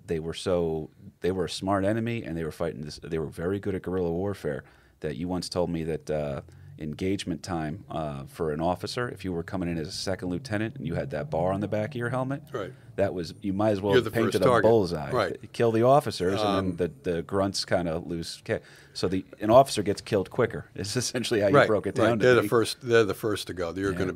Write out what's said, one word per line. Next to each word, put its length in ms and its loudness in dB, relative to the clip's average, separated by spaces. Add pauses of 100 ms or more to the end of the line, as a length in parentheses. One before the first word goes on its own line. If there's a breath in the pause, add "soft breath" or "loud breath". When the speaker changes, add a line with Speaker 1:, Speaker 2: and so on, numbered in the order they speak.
Speaker 1:
they 140 -2
were 140 -6
so, 560 0 (320)
they 100 2
were 140 -2
a 40 -4
smart 340 0
enemy, 400 -2
and 140 -8
they 80 -4
were 80 -4
fighting 300 -6
this, 200 -12
they 160 -4
were 80 -2
very 320 -4
good 160 -4
at 60 -6
guerrilla 300 -2
warfare, 520 -4 (380 soft breath)
that 160 -6
you 100 -4
once 220 -4
told 200 -2
me 140 -4
that, 260 -6
uh, 320 -4 (380 loud breath)
engagement 640 -4
time, 460 -6
uh, 380 -6
for 260 -4
an 80 -4
officer, 480 -2
if 160 -12
you 80 -4
were 100 -4
coming 240 -6
in 120 -4
as 80 -6
a 40 -12
second 380 -6
lieutenant 460 -4
and 100 -10
you 80 -4
had 160 -4
that 200 -6
bar 220 0
on 80 -2
the 80 -2
back 220 -2
of 60 -12
your 140 -4
helmet, 340 -4 (100)
Speaker 2:
Right. 180 -8 (260 loud breath)
Speaker 1:
that 180 0
was, 260 -6
you 100 -2
might 200 2
as 100 0
well 120 4
Speaker 2:
You're 100 6
Speaker 1:
have 20 -8
Speaker 2:
the 60 -6
first 220 2
Speaker 1:
painted 100 2
a 20 6
Speaker 2:
target. 240 6
Speaker 1:
bullseye. 420 2
Speaker 2:
Right. 420 -2
Speaker 1:
Kill 180 2
the 100 2
officers, 580 4
Speaker 2:
Um, 300 2
Speaker 1:
and 80 -4
then 140 0 (120)
the, 100 -2
the 100 -2
grunts 420 -2
kinda 320 0
lose 480 -8
ca-, 140 -2 (340 loud breath)
so 140 -2
the, 180 -2 (160)
an 80 2
officer 320 8
gets 200 -2
killed 280 0
quicker. 420 0
<laughs> 40 -20
It's 200 -6
essentially 460 0
how 60 4
you 80 6
Speaker 2:
Right, 120 8
Speaker 1:
broke 200 0
it 100 -4
Speaker 2:
right. 120 4
Speaker 1:
down 100 2
to 60 4
Speaker 2:
They're 100 8
the 80 8
Speaker 1:
me. 40 -2
Speaker 2:
first, 360 2
they're 200 6
the 120 0
first 320 -4
to 80 -8
go. 180 -4
You're 200 0
Speaker 1:
Yeah. 40 -4
Speaker 2:
gonna, 180 -2